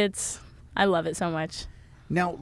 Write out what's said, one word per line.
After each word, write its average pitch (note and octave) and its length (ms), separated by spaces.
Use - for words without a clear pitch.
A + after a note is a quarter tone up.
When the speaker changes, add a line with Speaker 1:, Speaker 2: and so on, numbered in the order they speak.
Speaker 1:
it's, - 340
I G3 80
love E3+ 220
it D#3+ 100
so E3+ 120
much. D#3+ 360
Speaker 2:
Now, F3+ 320